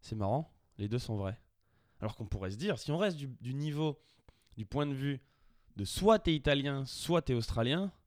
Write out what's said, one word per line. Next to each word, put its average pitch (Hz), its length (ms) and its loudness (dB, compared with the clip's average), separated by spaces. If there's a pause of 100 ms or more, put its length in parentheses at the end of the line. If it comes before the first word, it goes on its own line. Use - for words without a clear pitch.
c'est - 140 -8
marrant, 110 400 0 (220)
les 101 100 -2
deux 117 120 0
sont 117 160 -4
vrais. » 101 240 -2 (640)
Alors 107 140 -4
qu'on 110 120 -10
pourrait 95 240 -4
se 101 60 -10
dire, 160 200 -2
si - 140 -4
on 160 80 0
reste 190 180 0
du, 139 120 -8 (120)
du 123 140 -6
niveau, 147 440 -2 (580)
du 107 100 -6
point 147 180 0
de 143 80 -2
vue 135 280 -2 (540)
de 101 100 -4
soit 208 340 6
t'es 165 160 2
italien, 139 500 2
soit 160 380 0
t'es 131 100 2
australien 123 580 0 (160)